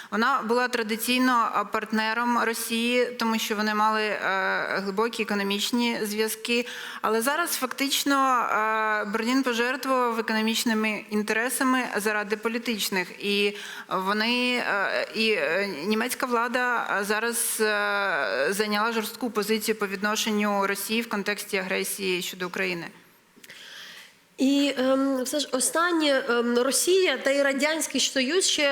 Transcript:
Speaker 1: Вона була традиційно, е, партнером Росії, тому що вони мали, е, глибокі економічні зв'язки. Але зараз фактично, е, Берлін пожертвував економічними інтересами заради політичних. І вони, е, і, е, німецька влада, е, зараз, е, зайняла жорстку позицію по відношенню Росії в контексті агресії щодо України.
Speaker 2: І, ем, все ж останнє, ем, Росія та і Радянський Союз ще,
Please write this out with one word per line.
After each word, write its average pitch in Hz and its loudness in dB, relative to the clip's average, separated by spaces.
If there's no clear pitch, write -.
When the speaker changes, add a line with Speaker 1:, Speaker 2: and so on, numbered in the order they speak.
Speaker 1:
Вона 233 2
була 247 2
традиційно, 240 2
е, 202 2
партнером 220 0
Росії, 233 0
тому 226 0
що 220 -2
вони 214 0
мали, 214 2
е, 208 -2
глибокі 220 -2
економічні 208 0
зв'язки. 220 -2
Але 220 0
зараз 311 0
фактично, 277 0
е, 220 2
Берлін 226 2
пожертвував 247 0
економічними 220 0
інтересами 233 2
заради 208 0
політичних. 220 -2
І 202 2
вони, 220 0
е, 143 0
і, 220 2
е, 185 2
німецька 226 -2
влада, 240 0
е, - -2
зараз, 220 -2
е, 196 0
зайняла 208 0
жорстку 226 -4
позицію 214 0
по 208 -2
відношенню 208 0
Росії 220 -2
в 233 -6
контексті 202 -4
агресії 190 -2
щодо 180 -6
України. 180 -4
Speaker 2:
І, 277 4
ем, 269 2
все 269 -2
ж 269 -4
останнє, 311 2
ем, 240 2
Росія 277 2
та 269 0
і 285 2
Радянський 277 0
Союз 277 0
ще, 302 2